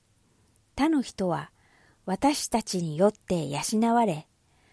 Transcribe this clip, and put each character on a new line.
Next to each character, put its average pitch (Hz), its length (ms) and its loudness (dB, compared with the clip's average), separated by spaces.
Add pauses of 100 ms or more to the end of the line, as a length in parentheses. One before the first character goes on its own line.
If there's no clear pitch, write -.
(760)
他 285 120 2
の 302 140 2
人 - 260 -6
は 156 220 -4 (560)
私 277 420 0
た 220 140 -2
ち - 160 -6
に 156 180 -4
よ 190 120 6
っ 214 40 2
て 165 360 -4
養 220 460 0
わ 233 120 4
れ、 156 200 -4 (460)